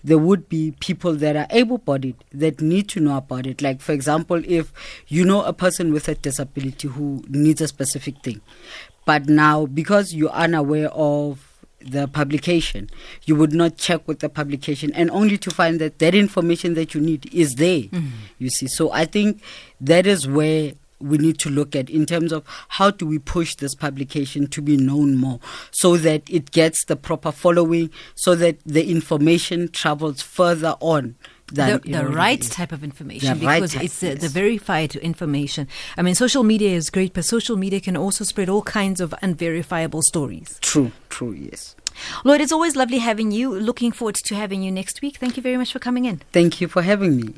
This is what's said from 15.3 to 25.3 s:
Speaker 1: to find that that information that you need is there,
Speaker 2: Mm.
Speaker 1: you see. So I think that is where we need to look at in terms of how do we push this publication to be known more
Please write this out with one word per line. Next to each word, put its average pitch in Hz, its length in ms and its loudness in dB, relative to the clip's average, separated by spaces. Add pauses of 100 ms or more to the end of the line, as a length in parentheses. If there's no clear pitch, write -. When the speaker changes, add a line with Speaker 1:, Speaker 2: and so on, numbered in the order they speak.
Speaker 1:
to - 120 -6
find 165 300 0
that 156 200 -4
that 165 140 4
information 175 640 2
that 160 180 -4
you 156 80 -2
need 156 320 -2
is 151 220 2
there, 160 280 2
Speaker 2:
Mm. 143 280 -4 (260)
Speaker 1:
you 127 120 -4
see. 131 180 -4
So - 240 0
I 160 140 0
think 208 360 0 (380)
that 170 260 6
is 180 220 2
where 151 460 0 (280)
we 143 160 0
need 156 220 4
to 156 100 -2
look 143 280 0
at 135 120 -4
in 156 160 2
terms 165 280 -2
of 156 100 -6 (240)
how 196 240 2
do 196 140 -6
we 156 120 -2
push 165 380 -4
this 139 180 -6
publication 139 720 -4
to 147 140 -8
be 147 140 4
known 139 400 4
more 127 240 0 (320)